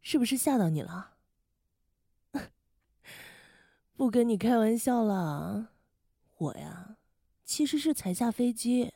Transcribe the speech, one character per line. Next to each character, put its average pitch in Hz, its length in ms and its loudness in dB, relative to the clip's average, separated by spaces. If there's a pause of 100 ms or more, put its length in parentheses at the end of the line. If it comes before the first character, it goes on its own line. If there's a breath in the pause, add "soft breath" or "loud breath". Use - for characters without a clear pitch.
是 - 180 -2
不 247 60 4
是 262 120 0
吓 262 220 2
到 185 100 4
你 156 140 0
了？ 180 340 -12 (1160)
<laughs> - 180 -6 (1400 loud breath)
不 254 160 0
跟 240 180 4
你 226 80 2
开 226 220 4
玩 220 180 4
笑 233 280 0
了， 185 680 -2 (680)
我 151 160 -4
呀， 180 420 -14 (480)
其 - 200 0
实 294 140 0
是 302 160 0
才 - 180 -4
下 233 180 0
飞 240 220 0
机。 240 440 0